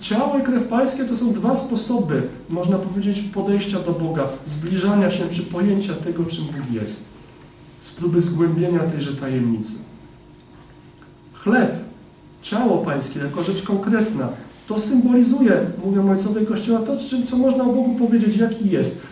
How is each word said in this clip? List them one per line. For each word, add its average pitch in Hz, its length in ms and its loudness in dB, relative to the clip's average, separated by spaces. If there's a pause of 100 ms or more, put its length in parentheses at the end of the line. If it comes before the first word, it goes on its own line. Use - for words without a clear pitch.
ciało 277 380 0
i - 40 2
krew 247 220 0
Pańskie 262 400 0
to 226 120 -2
są 226 160 0
dwa 254 240 0
sposoby, 196 680 -2 (280)
można 180 280 0
powiedzieć, 196 420 -2
podejścia 196 600 -2
do 170 120 -2
Boga, 160 360 -2 (180)
zbliżania 185 640 0
się 170 180 -2
czy 170 140 -4
pojęcia 180 520 0
tego, 165 300 -4
czym 165 200 -4
Bóg 127 380 -6
jest. - 220 -8 (800)
Spróby 170 360 0
zgłębienia 170 580 2
tejże 147 360 -2
tajemnicy. 123 600 -2 (1600)
Chleb, 214 460 2 (640)
ciało 202 360 2
Pańskie 143 420 -4
jako 143 220 -4
rzecz 185 200 -2
konkretna, 202 640 0 (400)
to 214 100 -4
symbolizuje, 247 840 4 (240)
mówią 196 260 4
ojcowie 208 360 2
Kościoła, 226 320 0
to, 240 180 -2
czym, 240 300 -2
co 247 100 -2
można 254 280 4
o 240 80 2
Bogu - 220 2
powiedzieć, 208 420 2
jaki 214 340 2
jest. - 300 0 (100)